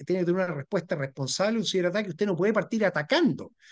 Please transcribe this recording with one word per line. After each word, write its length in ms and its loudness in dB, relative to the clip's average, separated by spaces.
tiene 160 0
que 40 2
tener 100 2
una 180 -2
respuesta 420 -4
responsable, 600 -2
un 80 0
ciberataque, 440 0
usted 180 -2
no 80 0
puede 180 2
partir 320 0
atacando. 680 2